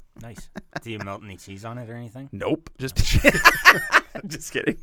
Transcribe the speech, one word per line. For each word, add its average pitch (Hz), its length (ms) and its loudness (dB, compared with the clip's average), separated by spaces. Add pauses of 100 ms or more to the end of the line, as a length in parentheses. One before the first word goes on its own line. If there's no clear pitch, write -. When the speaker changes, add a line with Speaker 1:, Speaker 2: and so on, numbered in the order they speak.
(220)
Speaker 1:
Nice. - 280 -16 (320)
Do 117 100 -12
you 107 80 -8
melt 98 240 -10
any 98 140 -16
cheese 98 260 -16
on 117 140 -12
it 117 120 -12
or 117 60 -12
anything? 123 380 -14
Speaker 2:
Nope. 95 440 -4
Just, 131 200 -6
<laughs> - 1300 4
just 160 240 -12
kidding. - 320 -2